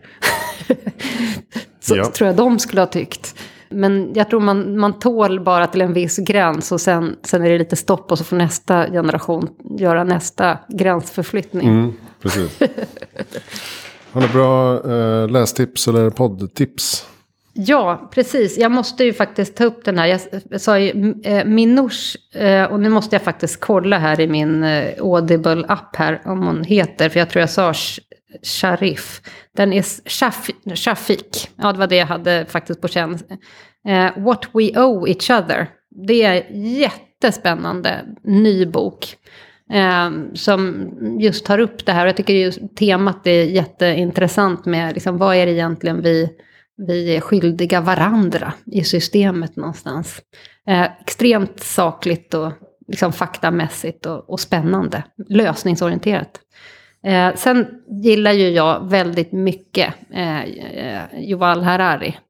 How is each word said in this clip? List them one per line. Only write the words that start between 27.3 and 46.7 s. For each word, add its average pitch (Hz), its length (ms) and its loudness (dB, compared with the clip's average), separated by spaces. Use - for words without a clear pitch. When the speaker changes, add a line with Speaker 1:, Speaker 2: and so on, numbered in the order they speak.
Speaker 1:
jag 165 100 2
sa 175 220 0
Sh-, - 280 -8
Sharif. - 800 -4
Den 202 160 2
är 202 60 2
s-, - 260 -4
Shaf-, - 680 -6
Shafik. - 800 -4
Ja, 202 160 -2
det 190 80 -4
var 196 80 0
det 180 80 2
jag 180 100 4
hade 170 440 -2
faktiskt - 320 -6
på 175 60 -2
känn. 170 300 -4
Eh, 185 220 4
What 240 300 0
We 220 280 2
Owe 220 280 2
Each - 220 0
Other. 165 360 0
Det 226 160 4
är 185 220 2
jättespännande 202 1500 -2
ny 202 420 4
bok, - 500 -4
eh, 180 360 2
som 190 560 -2
just 214 260 0
tar 202 140 2
upp 233 260 -2
det 202 60 0
här. 175 140 2
Och 185 40 2
jag 185 80 0
tycker 196 160 0
just 185 440 -2
temat 196 500 0
är 170 160 6
jätteintressant 175 1200 0
med, 165 280 -2
liksom, 180 240 -4
vad 190 180 2
är 180 100 4
det 175 60 2
egentligen 165 500 -2
vi, 165 280 2